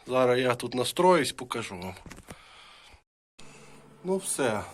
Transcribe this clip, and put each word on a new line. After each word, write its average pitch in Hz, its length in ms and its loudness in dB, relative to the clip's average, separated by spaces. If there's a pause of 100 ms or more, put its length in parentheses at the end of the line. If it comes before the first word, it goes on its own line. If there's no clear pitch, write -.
Зараз 127 320 4
я 127 160 2
тут 120 200 -6
настроюсь, 156 580 4
покажу 113 440 -8
вам. 90 180 -10 (2000)
Ну 185 120 -2
все, 127 440 -2 (140)